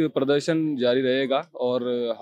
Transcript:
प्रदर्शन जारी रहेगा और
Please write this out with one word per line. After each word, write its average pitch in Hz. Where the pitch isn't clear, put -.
प्रदर्शन 147
जारी 123
रहेगा 135
और 123